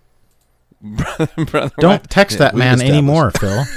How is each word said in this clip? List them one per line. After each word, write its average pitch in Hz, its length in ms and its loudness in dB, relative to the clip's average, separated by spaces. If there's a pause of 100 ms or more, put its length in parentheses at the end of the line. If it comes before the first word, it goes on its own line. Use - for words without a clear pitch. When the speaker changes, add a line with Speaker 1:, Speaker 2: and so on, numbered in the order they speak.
(400)
Speaker 1:
<laughs> - 400 -20
brother, 131 640 -6
brother 139 360 -4
Speaker 2:
Don't 165 100 4
Speaker 1:
wives. 202 180 0
Speaker 2:
text 196 300 0
that 139 160 2
Speaker 3:
We've 120 60 0
Speaker 2:
man 127 140 2
Speaker 3:
established. 127 240 2
Speaker 2:
anymore, 143 340 2
Phil. 104 320 -2 (120)